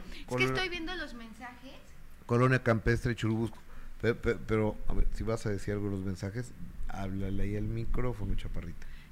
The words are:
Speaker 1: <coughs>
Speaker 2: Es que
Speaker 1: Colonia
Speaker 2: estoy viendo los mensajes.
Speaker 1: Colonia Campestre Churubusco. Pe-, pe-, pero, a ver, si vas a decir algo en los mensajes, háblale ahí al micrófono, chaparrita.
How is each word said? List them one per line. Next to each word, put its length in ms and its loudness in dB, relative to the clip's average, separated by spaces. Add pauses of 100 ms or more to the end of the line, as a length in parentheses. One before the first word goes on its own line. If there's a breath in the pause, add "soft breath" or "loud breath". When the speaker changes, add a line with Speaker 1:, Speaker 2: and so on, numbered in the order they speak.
Speaker 1:
<coughs> 100 -10
Speaker 2:
Es 60 -10
que 80 -12
Speaker 1:
Colonia 260 2
Speaker 2:
estoy 160 0
viendo 260 -6
los 180 -8
mensajes. 600 -16 (520)
Speaker 1:
Colonia 380 4
Campestre 520 2
Churubusco. 440 0 (420 loud breath)
Pe-, 140 4
pe-, 200 0 (120)
pero, 300 2 (100)
a 60 8
ver, 200 8
si 120 0
vas 200 0
a 40 0
decir 240 0
algo 140 0
en 40 0
los 140 -2
mensajes, 460 -4 (360)
háblale 560 0
ahí 140 2
al 80 -2
micrófono, 720 0
chaparrita. 520 -2 (240 loud breath)